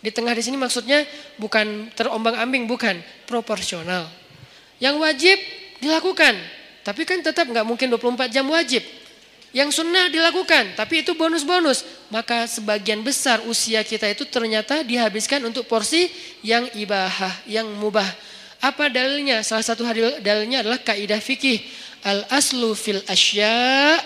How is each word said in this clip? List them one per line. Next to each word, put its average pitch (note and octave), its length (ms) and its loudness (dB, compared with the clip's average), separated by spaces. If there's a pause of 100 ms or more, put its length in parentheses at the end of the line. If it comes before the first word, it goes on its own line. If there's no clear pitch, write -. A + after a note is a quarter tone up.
Di A3+ 80 -4
tengah A#3+ 240 0
di A#3 80 -2
sini C4+ 160 -4
maksudnya B3+ 480 0 (320)
bukan G#3+ 560 -2
terombang-ambing, A#3 720 0
bukan. A3 320 -2 (240)
Proporsional. F#3 840 -4 (720)
Yang C#4 260 0
wajib D#4 360 4 (400)
dilakukan, D#4+ 560 2 (480)
tapi G3+ 200 -6
kan F4+ 200 -2
tetap E4 280 0
nggak A3+ 160 0
mungkin A#3+ 240 -2
dua A#3 80 2
puluh B3 160 0
empat B3+ 160 -2
jam C4+ 160 0
wajib. C4+ 360 0 (720)
Yang C#4+ 280 2
sunnah F4 280 4
dilakukan, D#4+ 640 2
tapi D4 320 -2
itu F4+ 80 0
bonus-bonus. D#4+ 720 2 (240)
Maka A#3 400 -2
sebagian G#3+ 560 -2
besar C4 400 2
usia A3 400 0
kita G#3+ 240 -2
itu G#3 160 -4
ternyata A#3 560 0
dihabiskan A#3 640 0
untuk A#3 240 -6
porsi D4+ 400 2 (320)
yang A#3 320 2
ibahah, F#3+ 580 -2 (140)
yang A3 320 -4
mubah. G#3 280 2 (520)
Apa C#4 320 2
dalilnya? B3+ 560 0
Salah A3 160 0
satu A#3 240 -2
hadil-, A#3 340 0
dalilnya G#3+ 460 0
adalah B3 160 -2
kaidah G#3 400 -2
fikih. B3+ 400 0 (440)
Al G3+ 240 0
aslu B3+ 480 2
fil G3 320 -4
asya B3 960 4